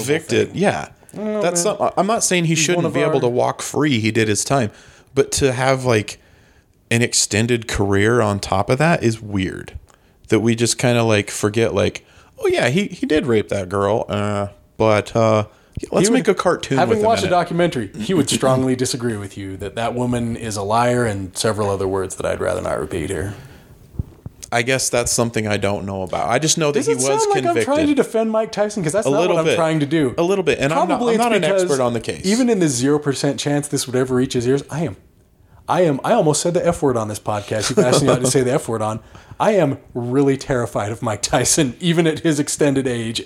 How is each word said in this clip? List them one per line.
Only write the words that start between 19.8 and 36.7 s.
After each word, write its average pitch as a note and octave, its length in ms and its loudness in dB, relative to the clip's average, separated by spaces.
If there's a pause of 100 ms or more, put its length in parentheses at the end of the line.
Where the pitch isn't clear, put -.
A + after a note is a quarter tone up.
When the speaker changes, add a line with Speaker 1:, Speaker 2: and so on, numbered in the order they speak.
Speaker 2:
woman A#2+ 420 -2
is A2+ 220 -6
a G2+ 40 -4
liar A#2+ 440 2
and G2 320 -4
several G#2+ 320 0
other G2 180 -2
words F#2+ 280 -2
that - 100 -6
I'd F2 140 -2
rather F2+ 200 -2
not E2 180 -4
repeat D2 300 -6
here. F#2+ 260 -6 (1200)
Speaker 1:
I A#2+ 100 0
guess B2+ 260 -2
that's A#2+ 220 -2
something A#2 380 -2
I G#2 80 0
don't G2+ 280 -2
know G2 180 -6
about. - 260 -4
I A#2+ 100 2
just D#3 200 0
know D3+ 120 2
that D3 80 0
Speaker 2:
Does - 80 0
Speaker 1:
he A4+ 60 2
Speaker 2:
it - 40 0
Speaker 1:
was C3 100 -2
Speaker 2:
sound B3 140 2 (100)
like G4 120 0
Speaker 1:
convicted. E4+ 260 0
Speaker 2:
I'm C#4 60 0
trying D4+ 140 2
to D4 60 2
defend A3+ 360 0
Mike A3 220 -2
Tyson? G#3 320 -2
'Cause D3+ 80 -2
that's - 140 0
Speaker 1:
A C3+ 40 2
Speaker 2:
not D3+ 100 2
Speaker 1:
little F3 160 2
Speaker 2:
what E3 40 2
I'm D#3+ 60 0
Speaker 1:
bit. C3 100 2
Speaker 2:
trying D#3+ 240 2
to C#3+ 60 0
do. C#3 300 0
Speaker 1:
A E3 60 0
little F#3 220 0
bit. B2+ 160 2
And C#3 120 0
I'm C#4 160 2
not, D4+ 100 0
Speaker 2:
Probably A#3 160 2
Speaker 1:
I'm G#3+ 60 2
Speaker 2:
it's A#3+ 40 2
Speaker 1:
not A#3 80 2
an G3+ 80 2
Speaker 2:
because F#3 220 2
Speaker 1:
expert C#3 200 0
on A#2+ 100 2
the A2+ 80 -2
case. - 240 -6
Speaker 2:
even A#3 240 2
in G#3+ 120 2
the D#3+ 80 4
zero C#3 320 2
percent C#3 400 -2
chance C#3+ 260 -2
this - 220 -4
would B2 80 -2
ever B2+ 180 0
reach C3 200 0
his A#2+ 120 0
ears, C#3 240 2
I D#3+ 140 -4
am. G#2+ 120 -6 (720)
I D#3+ 120 2
am. D3 240 2
I D#3+ 80 0
almost D3+ 280 2
said F3 140 0
the F3 100 0
F E3+ 180 0